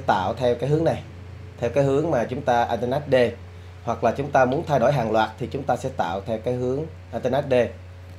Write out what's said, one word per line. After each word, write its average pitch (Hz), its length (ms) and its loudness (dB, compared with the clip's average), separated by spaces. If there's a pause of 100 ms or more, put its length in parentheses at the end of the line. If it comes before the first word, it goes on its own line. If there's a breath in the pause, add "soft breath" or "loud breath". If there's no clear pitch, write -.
tạo 101 280 2
theo 120 220 2
cái 131 140 -2
hướng 156 140 2
này, 147 200 2 (560)
theo 120 100 -2
cái 143 140 2
hướng 143 280 2
mà 117 180 0
chúng 123 120 -4
ta 120 220 4
Alternate 120 480 -2
D. 120 220 6 (500 loud breath)
Hoặc 117 200 -2
là 117 80 6
chúng 139 200 -4
ta 131 140 6
muốn 135 220 0
thay 143 120 4
đổi 123 140 6
hàng 113 180 0
loạt 110 180 4 (100)
thì 117 120 -4
chúng 139 120 -6
ta 127 120 0
sẽ 127 220 -4
tạo 95 240 -2
theo 110 160 -4
cái 123 160 -2
hướng 127 320 -2 (260)
Alternate 127 380 -2
D. 123 200 4 (500)